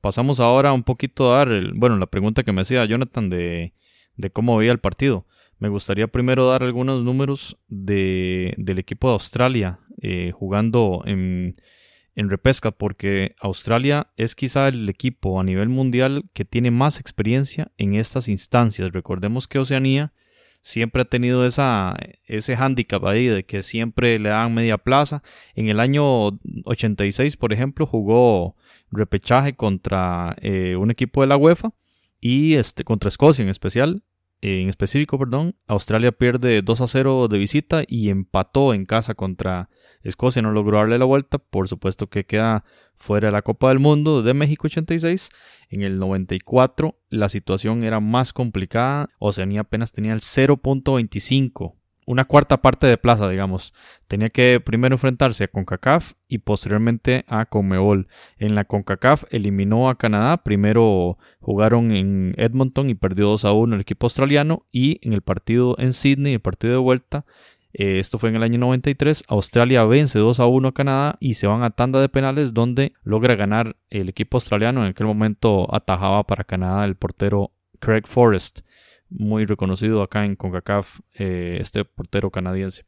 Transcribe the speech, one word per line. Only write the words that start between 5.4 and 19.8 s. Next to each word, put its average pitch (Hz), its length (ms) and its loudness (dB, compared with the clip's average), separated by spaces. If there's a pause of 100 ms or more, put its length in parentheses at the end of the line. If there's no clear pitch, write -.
Me 107 80 -4
gustaría 101 400 -2
primero 127 400 2
dar 127 160 2
algunos 127 400 -2
números 135 520 -4 (120)
de, 92 920 -2
del 92 220 -4
equipo - 260 -6
de 127 60 4
Australia, 110 680 -2 (220)
eh, 90 340 -6
jugando 104 720 0
en, 92 480 -4 (600)
en 104 140 -2
repesca, 110 420 0
porque 98 680 -4
Australia 117 760 -2
es 113 180 -4
quizá 135 320 -2
el 120 220 -2
equipo 95 520 -4
a 95 40 0
nivel 95 240 -2
mundial 131 640 0
que - 120 -8
tiene 120 280 0
más 135 260 2
experiencia 131 800 -4
en 101 160 0
estas 113 340 -4
instancias. 101 640 0
Recordemos 95 560 -6
que 139 140 -2
Oceanía 135 520 0 (500)